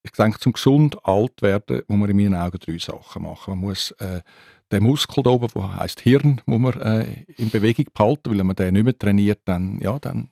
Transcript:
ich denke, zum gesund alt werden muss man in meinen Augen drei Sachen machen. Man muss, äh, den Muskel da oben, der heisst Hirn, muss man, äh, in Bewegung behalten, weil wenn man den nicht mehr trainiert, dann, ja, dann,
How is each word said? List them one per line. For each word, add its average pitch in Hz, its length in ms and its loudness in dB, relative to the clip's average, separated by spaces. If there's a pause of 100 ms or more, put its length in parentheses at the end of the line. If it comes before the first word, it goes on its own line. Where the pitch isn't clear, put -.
ich - 100 -18
denke, 107 260 0
zum - 160 0
gesund 143 500 2
alt 104 380 0
werden 101 460 -2
muss 104 100 0
man 101 140 2
in 98 60 2
meinen 101 180 2
Augen 87 240 -6
drei 82 180 -10
Sachen - 460 -14
machen. 85 320 -10
Man 92 60 -6
muss, 95 320 -6
äh, 92 280 -10 (500)
den 104 120 2
Muskel 139 400 2
da 123 80 4
oben, 120 160 2
der 92 300 -8
heisst 90 240 -8
Hirn, 139 440 4
muss 113 140 0
man, 127 200 -2
äh, 110 440 -2 (140)
in 113 120 -4
Bewegung 113 420 2
behalten, 127 380 0
weil 107 80 0
wenn 95 80 0
man 92 100 0
den 92 200 0
nicht 104 80 4
mehr 123 120 2
trainiert, 101 500 0
dann, 92 340 -4
ja, 110 180 -4
dann, 113 340 -8